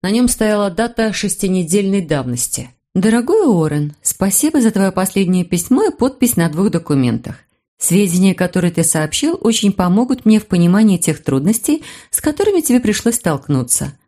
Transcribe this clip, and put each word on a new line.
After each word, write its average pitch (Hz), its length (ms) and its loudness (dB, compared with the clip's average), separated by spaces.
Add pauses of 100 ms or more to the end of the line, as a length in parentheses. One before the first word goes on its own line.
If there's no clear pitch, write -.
На 185 80 -4
нем 240 180 2
стояла 208 420 0
дата 220 420 -2
шестинедельной 196 880 -2
давности. 127 720 -4 (240)
«Дорогой 240 520 2
Уоррен, 151 560 0
спасибо 285 580 0
за 226 120 2
твое 196 180 0
последнее 185 540 0
письмо 254 400 0
и 381 100 0
подпись - 420 0
на 170 120 2
двух 170 220 0
документах. 135 680 -2 (440)
Сведения, 185 540 2
которые 180 360 0
ты 165 140 -2
сообщил, 165 560 -2
очень 220 320 0
помогут 208 540 0
мне 220 120 6
в 214 80 -4
понимании 180 520 4
тех 156 260 -4
трудностей, 214 580 0 (280)
с - 100 -6
которыми 381 400 0
тебе 247 180 2
пришлось 226 360 -2
столкнуться. 139 920 -2